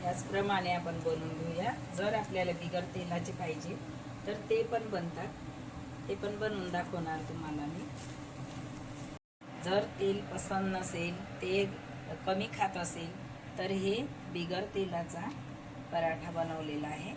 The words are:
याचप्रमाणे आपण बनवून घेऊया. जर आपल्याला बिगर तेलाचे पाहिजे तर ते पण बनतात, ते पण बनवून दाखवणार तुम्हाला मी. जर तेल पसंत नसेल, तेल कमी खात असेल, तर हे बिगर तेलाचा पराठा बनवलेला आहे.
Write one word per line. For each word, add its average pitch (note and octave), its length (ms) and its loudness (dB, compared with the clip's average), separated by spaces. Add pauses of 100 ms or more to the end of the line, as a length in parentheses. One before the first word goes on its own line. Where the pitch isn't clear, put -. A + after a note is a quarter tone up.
याचप्रमाणे F#3+ 680 4
आपण E3+ 260 0
बनवून D#3+ 380 2
घेऊया. E3 340 0 (240)
जर G3+ 180 4
आपल्याला F#3+ 380 2
बिगर E3+ 320 0
तेलाचे E3+ 480 -2
पाहिजे E3 440 -2 (520)
तर G3+ 60 0
ते A3 300 4
पण A3+ 260 0
बनतात, E3+ 380 -2 (800)
ते G3 80 0
पण G3+ 240 -2
बनवून G3 300 0
दाखवणार E3+ 500 0 (100)
तुम्हाला D#3 360 -2
मी. D#3+ 200 -4 (1800)
जर F#3+ 200 6 (160)
तेल G3 260 6
पसंत F#3+ 500 2
नसेल, F3 680 -2
तेल F#3+ 480 2 (360)
कमी F#3+ 220 2 (100)
खात F#3+ 200 4
असेल, E3+ 340 -2 (460)
तर F#3 140 2
हे G3 260 6 (340)
बिगर F3 340 0 (100)
तेलाचा F3 540 0 (600)
पराठा E3 400 2
बनवलेला D#3 560 0
आहे. D#3 300 -4